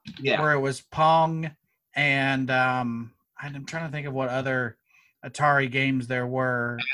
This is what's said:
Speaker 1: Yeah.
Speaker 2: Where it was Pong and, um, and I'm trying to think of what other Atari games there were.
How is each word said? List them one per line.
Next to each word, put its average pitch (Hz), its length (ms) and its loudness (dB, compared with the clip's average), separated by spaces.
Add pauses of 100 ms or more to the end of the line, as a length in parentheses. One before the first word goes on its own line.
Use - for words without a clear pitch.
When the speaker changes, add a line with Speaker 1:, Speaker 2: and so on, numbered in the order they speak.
(200)
Speaker 1:
Yeah. 131 200 0
Speaker 2:
Where 151 120 2
it 143 80 2
was 135 200 -2
Pong 160 680 2 (440)
and, 135 560 2
um, 127 640 0 (300)
and 143 140 -10
I'm 139 100 -12
trying 165 200 -8
to 139 60 -8
think 147 140 -6
of 135 80 -6
what 131 160 -2
other 127 480 -2 (440)
Atari 139 480 2
games 135 360 0
there 123 200 -2
were. 123 520 -2 (160)